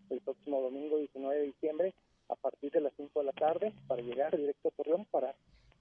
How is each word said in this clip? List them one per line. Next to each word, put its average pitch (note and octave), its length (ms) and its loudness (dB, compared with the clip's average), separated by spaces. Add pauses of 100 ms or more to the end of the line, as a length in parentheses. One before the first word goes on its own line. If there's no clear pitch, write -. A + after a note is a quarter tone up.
el C3 120 -2
próximo C#3 400 -2
domingo C#3 360 -2
diecinueve C#3 440 -2
de D3 60 0
diciembre, D#3 460 0 (360)
a - 60 0
partir - 360 -4
de - 80 6
las C#3+ 160 0
cinco C#3+ 240 -4
de C#3+ 60 0
la C#3 80 -2
tarde, E3+ 400 2 (140)
para B2 140 0
llegar B2+ 360 0
directo C#3+ 320 0
a - 20 -6
Torreón, F3 400 0
para C3+ 240 0 (460)